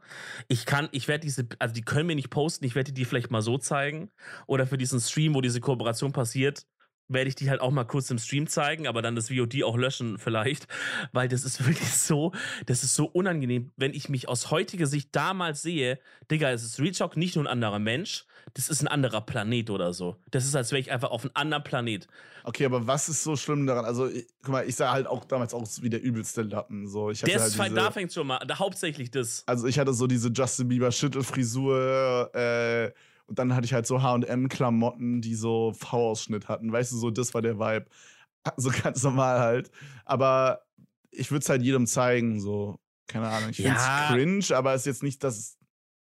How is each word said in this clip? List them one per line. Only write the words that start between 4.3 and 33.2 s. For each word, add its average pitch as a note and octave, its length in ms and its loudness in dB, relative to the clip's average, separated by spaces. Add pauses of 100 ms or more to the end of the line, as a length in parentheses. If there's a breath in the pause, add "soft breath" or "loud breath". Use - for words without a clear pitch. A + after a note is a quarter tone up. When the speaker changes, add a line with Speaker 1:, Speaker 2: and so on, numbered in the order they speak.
Speaker 1:
Oder C3+ 220 2
für C3+ 100 -2
diesen B2 220 0
Stream, D#3 340 2
wo C3+ 60 4
diese B2 200 0
Kooperation A#2+ 520 0
passiert, C3+ 560 -2 (380 soft breath)
werde C3 220 0
ich C3 60 -4
die C3+ 160 -2
halt C3+ 100 0
auch B2+ 100 2
mal C3 140 2
kurz C3 260 -2
im B2 80 -2
Stream C#3+ 280 -2
zeigen, D#3 400 0
aber A#2 160 0
dann A#2 120 0
das A#2 140 -2
V B2+ 140 0
O - 20 4
D B2 180 0
auch A2+ 140 2
löschen B2 400 0
vielleicht, A2+ 520 -2 (440 loud breath)
weil B2+ 160 2
das B2+ 160 0
ist B2+ 220 -2
wirklich - 260 2
so, D#3+ 400 2 (320 loud breath)
das B2 180 0
ist C3+ 120 0
so D3 100 4
unangenehm, C#3+ 720 0
wenn C#3 160 0
ich - 160 -10
mich C3+ 180 -2
aus - 240 -2
heutiger F3 360 0
Sicht C#3+ 260 -2
damals E3 480 0
sehe, C3+ 380 0 (320 loud breath)
Digga, D#3 220 4
es A#2 100 -2
ist A#2 180 -6
Real F3 120 2
Talk F3+ 260 -2
nicht F3+ 180 0
nur D3 80 2
ein C#3 40 -2
anderer A2 300 0
Mensch, A2+ 460 -4 (300 loud breath)
das - 160 -4
ist D3 100 0
ein D3+ 80 0
anderer C3 320 0
Planet A2+ 480 -2
oder F#2 240 0
so. F2 240 -4 (140)
Das C3 160 0
ist, C#3 100 0
als B2 160 0
wär C#3 60 2
ich C3+ 140 -2
einfach B2+ 180 0
auf A2+ 140 -4
einem C#3 100 -4
anderen D3 280 0
Planet. A#2 460 -4 (360 loud breath)
Speaker 2:
Okay, A#2+ 200 -2
aber B2 220 2
was D3 240 0
ist C#3+ 120 -2
so D#3 140 0
schlimm C#3+ 300 0
daran? B2 180 0
Also, B2 240 0
ich, A#2+ 180 -8 (160)
guck C3+ 100 -4
mal, C3 140 0
ich B2 100 -4
sah C3+ 140 2
halt C3+ 160 2
auch - 200 -4
damals B2 260 -2
aus A#2+ 300 -8
wie A#2+ 80 0
der A2+ 120 -2
übelste A#2 380 -4
Lappen, G#2 480 -6
so. G#2 220 -4
Ich G#2+ 120 -6
hatte F3+ 120 2
Speaker 1:
Das G#3 80 2
Speaker 2:
halt A3 120 0
Speaker 1:
fe-, G3+ 140 0
Speaker 2:
diese - 60 -2
Speaker 1:
da F#3+ 160 4
fängt's F#3+ 240 -6
schon D#3 120 -2
mal, C3 200 -2
da C#3+ 120 -4
hauptsächlich D#3 520 -4
das. B2 360 -4
Speaker 2:
Also, B2 200 0
ich C3+ 120 2
hatte C3+ 140 4
so B2 140 2
diese B2 240 2
Justin B2 380 0
Bieber B2 220 4
Schüttelfrisur, C3 1400 2
äh, A#2 580 2 (340 soft breath)